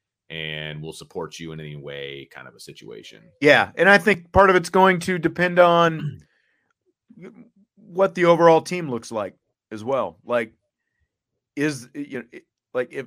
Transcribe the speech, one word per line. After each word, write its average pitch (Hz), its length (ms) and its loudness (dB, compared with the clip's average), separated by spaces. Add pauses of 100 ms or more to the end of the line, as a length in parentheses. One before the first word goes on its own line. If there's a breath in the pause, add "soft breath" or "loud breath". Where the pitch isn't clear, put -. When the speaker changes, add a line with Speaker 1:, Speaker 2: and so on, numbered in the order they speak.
(320)
Speaker 1:
and 78 500 -12
we'll 78 120 -14
support 80 460 -14
you 80 120 -14
in 78 80 -14
any 76 160 -16
way," 69 560 -16
kind 67 160 -20
of 60 80 -20
a - 40 -20
situation. - 600 -20 (200)
Speaker 2:
Yeah, 123 340 4
and 170 120 2
I 202 120 6
think 190 320 -2
part 190 180 6
of 180 60 4
it's 170 160 0
going 185 300 4
to 180 180 -4
depend 175 400 -2
on 170 600 2 (960)
<clears throat> - 280 -20 (300)
what 185 400 -2
the 175 100 0
overall 165 360 6
team 170 280 -10
looks 117 220 -10
like 104 240 -8 (360)
as 107 120 -14
well. 110 420 -4
Like, 117 280 -4 (1000)
is, 139 380 -6
you 143 260 -12
know, - 120 -16
it, - 140 -20 (280)
like, 127 180 -6
if, 135 160 -10